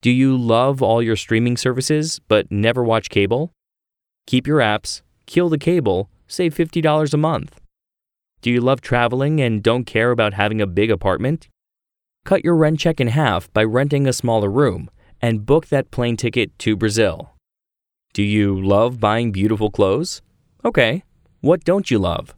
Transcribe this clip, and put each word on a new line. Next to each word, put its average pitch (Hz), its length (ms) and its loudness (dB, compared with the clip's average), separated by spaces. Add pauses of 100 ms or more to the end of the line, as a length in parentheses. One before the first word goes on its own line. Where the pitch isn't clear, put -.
Do 120 80 2
you 131 260 2
love 127 460 0
all 113 180 2
your 113 160 0
streaming 117 400 -2
services 151 680 -2
but 107 240 0
never 113 320 0
watch 113 280 -2
cable? 117 420 0 (760)
Keep 127 220 -2
your 151 100 2
apps, 107 440 -2 (240)
kill 175 220 0
the 156 100 0
cable, 110 520 0 (160)
save 170 260 -4
fifty 165 280 -2
dollars 156 340 0
a 147 40 2
month. 156 420 -4 (800)
Do 120 80 -2
you 120 100 2
love 131 200 0
traveling 131 600 0
and 113 220 0
don't 120 220 0
care 117 260 0
about 110 240 0
having 104 260 0
a 104 60 0
big 98 240 0
apartment? 104 580 -2 (760)
Cut - 200 0
your 170 120 2
rent 156 240 2
check 160 200 0
in 127 60 2
half 113 460 0
by 107 100 2
renting 139 460 0
a 127 40 0
smaller 113 380 0
room 98 400 0 (320)
and 110 240 -2
book 151 220 2
that 135 240 -2
plane 120 240 -2
ticket 117 420 -2
to 110 160 0
Brazil. 104 560 0 (840)
Do 101 120 -2
you 101 360 0
love 107 380 2
buying 113 320 0
beautiful 104 400 0
clothes? 110 520 -2 (420)
Okay, 143 400 0 (360)
what 160 220 2
don't 190 260 0
you 110 120 2
love? 90 380 -4